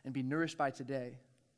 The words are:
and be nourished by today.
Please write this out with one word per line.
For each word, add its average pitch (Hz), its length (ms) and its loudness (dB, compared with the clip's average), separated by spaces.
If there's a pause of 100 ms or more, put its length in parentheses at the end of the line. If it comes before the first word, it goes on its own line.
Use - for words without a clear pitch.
and 135 80 -4
be 131 100 0
nourished 156 340 2
by 139 140 4
today. 131 460 -4 (400)